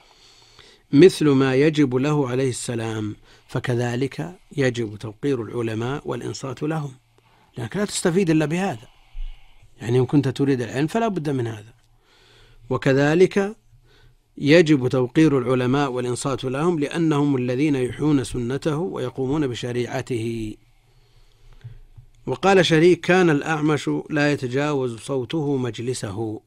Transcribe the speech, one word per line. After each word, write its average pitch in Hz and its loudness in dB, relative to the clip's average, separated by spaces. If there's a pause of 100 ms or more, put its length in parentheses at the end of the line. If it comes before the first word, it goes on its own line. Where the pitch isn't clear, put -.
(920)
مثل 160 6
ما 135 4
يجب 143 4
له 143 0
عليه 131 0
السلام، 113 -6 (320)
فكذلك 127 -4 (180)
يجب 120 -2
توقير 117 -4
العلماء 113 -4
والإنصات 127 -8
لهم، 151 -4 (680)
لأنك 120 -8
لا 208 -2
تستفيد 180 0
إلا 156 4
بهذا. 170 -4 (960)
يعني 123 2
إن 127 2
كنت 139 2
تريد 135 0
العلم 123 -4
فلا 226 -2
بد 170 -4
من 127 -2
هذا. 113 -12 (960)
وكذلك 156 2 (800)
يجب 147 6
توقير 139 2
العلماء 127 2
والإنصات 123 -4
لهم، 147 0
لأنهم 143 2
الذين 127 0
يحيون 131 0
سنته 127 -4
ويقومون 135 -4
بشريعته. 117 -6 (1700)
وقال 185 4
شريك: 165 4
"كان 180 4
الأعمش 151 0 (200)
لا 147 0
يتجاوز 131 -2
صوته 143 -4
مجلسه 117 -6